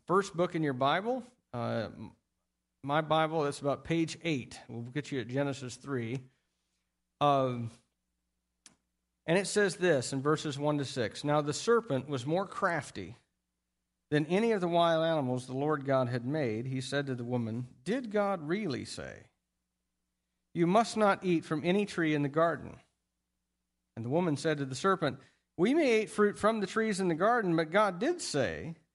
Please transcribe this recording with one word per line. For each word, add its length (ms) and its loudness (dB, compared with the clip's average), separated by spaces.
first 280 2
book 200 0
in 80 0
your 100 0
Bible. 480 0
Uh, 360 -2
m-, 140 -14
my 180 0
Bible, 400 0
that's 180 -2
about 240 -2
page 400 -2
eight. 440 -4
We'll 160 -10
get 280 -8
you 80 -2
at 80 -6
Genesis 500 -4
three. 420 -4
Um, 500 2
and 100 2
it 120 2
says 280 2
this 380 2
in 80 -2
verses 380 0
one 180 0
to 80 -2
six, 380 -4
"Now 180 2
the 100 -2
serpent 560 0
was 160 -4
more 220 0
crafty 720 -4
than 160 0
any 240 2
of 100 0
the 60 -2
wild 360 4
animals 440 0
the 60 -10
Lord 320 -2
God 220 2
had 160 -4
made. 440 -2
He 140 -4
said 260 -4
to 80 -4
the 80 -8
woman, 420 -2
'Did 280 -4
God 360 0
really 380 -4
say, 380 -12
"You 140 4
must 300 4
not 280 4
eat 200 2
from 200 -4
any 220 2
tree 260 0
in 80 2
the 80 0
garden"?'" 500 -2
And 100 -8
the 40 -6
woman 280 2
said 220 0
to 60 -2
the 100 -8
serpent, 440 0
"We 160 4
may 300 4
eat 80 -8
fruit 260 2
from 220 2
the 80 -2
trees 320 0
in 80 2
the 80 4
garden, 400 2
but 160 2
God 260 4
did 240 0
say, 540 -2